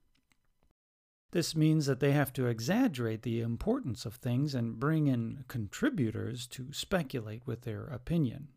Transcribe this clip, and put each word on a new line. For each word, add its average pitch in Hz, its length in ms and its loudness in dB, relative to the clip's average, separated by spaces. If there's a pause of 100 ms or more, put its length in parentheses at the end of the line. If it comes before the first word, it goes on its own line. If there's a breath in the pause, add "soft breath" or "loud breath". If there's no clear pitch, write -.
(1300)
This 160 240 0
means 156 300 6
that 135 120 2
they 139 140 4
have 139 220 4
to 127 120 0
exaggerate 120 760 2
the 117 180 0
importance 117 640 -2
of 117 120 -8
things 135 380 0
and 117 240 -2
bring 151 300 2
in 117 400 0
contributors 117 1000 -2
to 127 240 -12
speculate 123 720 -4
with 120 160 -6
their 107 240 -6
opinion 139 680 -2